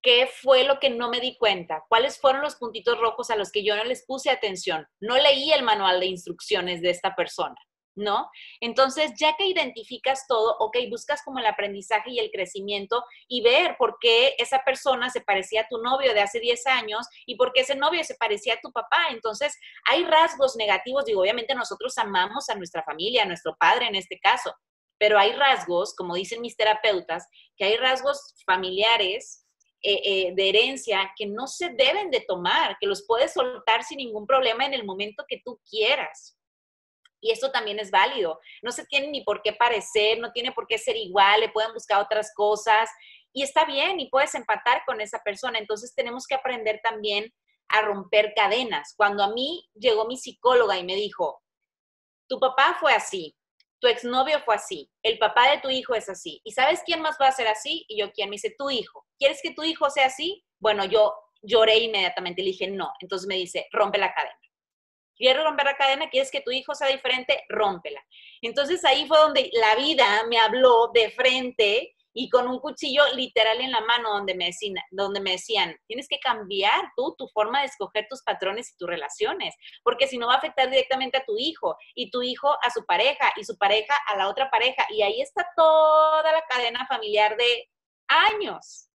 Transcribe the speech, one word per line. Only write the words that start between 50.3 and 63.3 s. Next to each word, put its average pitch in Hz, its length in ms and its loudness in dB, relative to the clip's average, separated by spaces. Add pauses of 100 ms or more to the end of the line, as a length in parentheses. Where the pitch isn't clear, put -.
y 175 40 -8
me 185 120 -6
dijo, 190 480 -6 (840)
"Tu 240 120 -6
papá 277 400 4
fue 285 140 4
así, 185 440 -4 (420)
tu 247 80 2
exnovio 254 560 0
fue 220 120 2
así, 180 360 -10 (120)
el 220 160 -2
papá 240 320 4
de 294 80 0
tu 269 100 -8
hijo 262 240 -4
es 208 160 -6
así, 175 340 -14
¿y - 80 -14
sabes 294 320 2
quién 330 160 -4
más 311 220 -4
va 262 60 6
a 269 40 6
ser 254 160 -2
así?". 277 400 -4
Y 214 120 -10
yo, 202 120 -4
"¿Quién?". 202 180 -6
Me 208 60 -8
dice, 208 220 -8
"Tu 277 140 -6
hijo". - 360 -8 (100)
¿quieres 277 240 0
que 330 120 -8
tu 302 100 -10
hijo 320 260 -2
sea 277 180 2
así? 320 380 -6 (140)
Bueno, 202 260 0
yo 214 280 2 (280)
lloré 220 380 4
inmediatamente, 185 600 -4
le 190 80 -2
dije, 185 180 -6
"No". 190 320 -6
Entonces 185 280 -8
me 196 80 -4